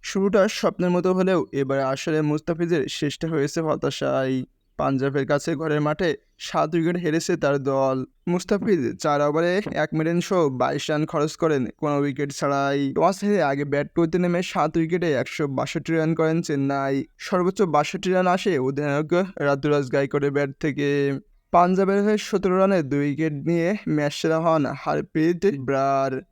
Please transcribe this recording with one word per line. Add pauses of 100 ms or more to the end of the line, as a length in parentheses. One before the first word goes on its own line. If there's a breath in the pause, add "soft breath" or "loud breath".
শুরুটা (180)
স্বপ্নের
মতো
হলেও (220)
এবার (140)
আসলে
মুস্তাফিজের (140)
শেষটা
হয়েছে
হতাশায়। (420)
পাঞ্জাবের
কাছে
ঘরের
মাঠে (380)
সাত
উইকেট
হেরেছে
তার
দল। (340)
মুস্তাফিজ (220)
চার
ওভারে (300)
এক
মেডেন
সহ (200)
বাইশ
রান
খরচ
করেন (200)
কোনো
উইকেট (100)
ছাড়াই। (180)
টস
হেরে (120)
আগে
ব্যাট (100)
করতে
নেমে (100)
সাত
উইকেটে (120)
একশো (140)
বাষট্টি
রান
করেন (100)
চেন্নাই। (320)
সর্বোচ্চ (160)
বাষট্টি
রান
আসে (140)
অধিনায়ক (420)
ঋতুরাজ
গাইকোয়াড়ের
ব্যাট (120)
থেকে। (640)
পাঞ্জাবের
হয়ে (100)
সতেরো
রানে (120)
দুই
উইকেট (140)
নিয়ে (280)
ম্যাচ
সেরা
হন (180)
হারপ্রীত (260)
ব্রার। (180)